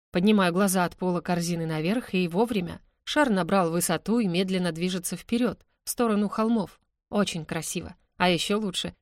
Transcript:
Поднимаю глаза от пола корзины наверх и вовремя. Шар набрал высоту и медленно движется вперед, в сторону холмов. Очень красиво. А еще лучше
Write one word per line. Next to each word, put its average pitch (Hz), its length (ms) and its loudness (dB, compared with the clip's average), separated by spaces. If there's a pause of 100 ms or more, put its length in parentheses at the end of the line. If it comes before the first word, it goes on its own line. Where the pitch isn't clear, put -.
(120)
Поднимаю 185 420 4
глаза 185 320 2
от 165 100 -6
пола 180 240 -2
корзины 170 460 -2
наверх 160 480 -2
и 185 140 2
вовремя. 180 520 -2 (260)
Шар 285 260 2
набрал 180 400 2
высоту 175 480 0
и 214 80 0
медленно 180 440 0
движется 180 440 -4
вперед, 233 500 -2 (180)
в - 60 -10
сторону 208 400 0
холмов. 220 500 -2 (300)
Очень 190 340 -2
красиво. 165 520 -8 (220)
А 180 120 4
еще 190 300 0
лучше 180 420 -6